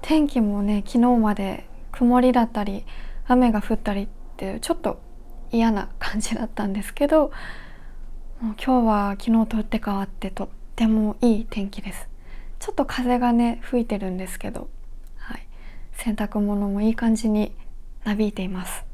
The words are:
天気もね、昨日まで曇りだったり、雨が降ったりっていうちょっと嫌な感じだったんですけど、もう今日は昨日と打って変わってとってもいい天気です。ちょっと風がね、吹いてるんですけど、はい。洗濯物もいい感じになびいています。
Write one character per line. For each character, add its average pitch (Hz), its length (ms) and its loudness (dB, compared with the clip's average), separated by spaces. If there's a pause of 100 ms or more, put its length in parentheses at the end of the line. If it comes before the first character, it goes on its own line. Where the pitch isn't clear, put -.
天 311 260 4
気 254 140 2
も 202 220 2
ね、 202 240 2
昨 233 140 2
日 247 180 8
ま 214 160 4
で 196 340 -6 (220)
曇 247 300 6
り 254 120 6
だ 240 100 6
っ 226 80 0
た 208 140 -2
り、 202 220 -4 (400)
雨 247 260 6
が 208 80 2
降 - 140 0
っ - 20 0
た - 160 -2
り 202 120 0
っ 214 40 -6 (280)
て - 100 -6
い 196 100 -6
う 226 40 -6
ち - 100 -6
ょ 339 40 4
っ - 40 -4
と - 240 -2 (480)
嫌 226 200 4
な 202 280 -2
感 - 220 -2
じ - 140 -2
だ 233 100 -4
っ 214 40 -6
た - 180 -4
ん 196 60 0
で 202 100 -2
す - 120 -8
け 285 140 2
ど、 302 220 6 (1080)
も 220 120 -4
う - 20 -6
今 254 300 4
日 - 20 4
は 202 340 2
昨 - 40 -10 (200)
日 - 20 -2
と 226 120 -2
打 - 20 0
っ 214 40 -2
て - 200 -2
変 202 100 0
わ 196 100 0
っ - 40 -8
て - 220 -6
と 190 140 -4
っ 196 40 -8 (280)
て 226 100 4
も 220 340 4
い 226 200 6
い 220 80 -4
天 202 200 -4
気 202 140 -8
で 196 100 -8
す。 - 160 -8 (500)
ち - 100 -6
ょ 415 40 -6
っ - 40 -6
と 269 100 2
風 247 320 2
が 240 140 4
ね、 240 300 4
吹 247 200 0
い - 40 0
て 208 120 -2
る 190 120 -4
ん 180 60 -4
で 190 100 -6
す - 120 -8
け - 140 -6
ど、 - 160 -8 (480)
は - 180 -8
い。 - 140 -10 (460)
洗 214 200 -2
濯 208 240 -2
物 202 300 0
も 202 120 -2
い 220 100 4
い 226 40 2
感 226 220 2
じ 220 120 0
に 214 240 2 (520)
な 214 100 0
び 214 140 2
い 208 40 -4
て 196 100 -6
い 185 60 -4
ま 185 160 -4
す。 - 300 -8